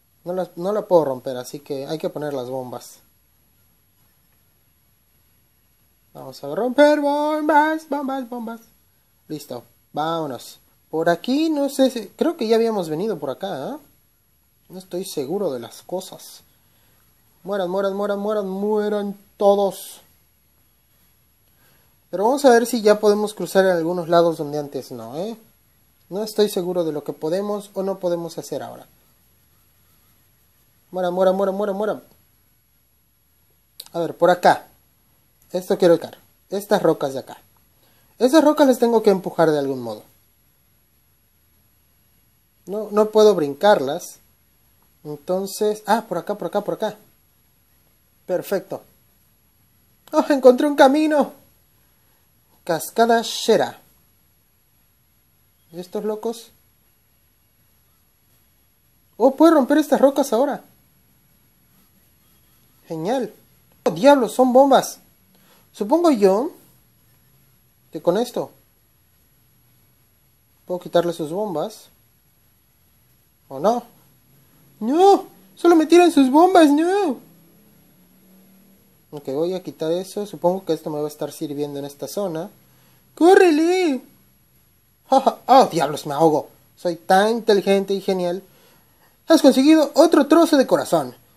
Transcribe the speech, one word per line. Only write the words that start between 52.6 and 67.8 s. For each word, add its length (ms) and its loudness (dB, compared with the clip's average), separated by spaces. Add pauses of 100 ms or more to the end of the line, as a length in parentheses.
Cascada 580 0
Shera. 580 -2 (1900)
¿Y 80 -14
estos 240 -10
locos? 460 -8 (2750)
¡Oh, 180 2
puedo 200 6
romper 240 2
estas 220 0
rocas 320 2
ahora! 320 -2 (2250)
Genial. 460 -6 (520)
¡Oh, 60 0
diablos! 440 4
Son 180 2
bombas. 460 4 (760)
Supongo 380 0
yo 400 2 (1400)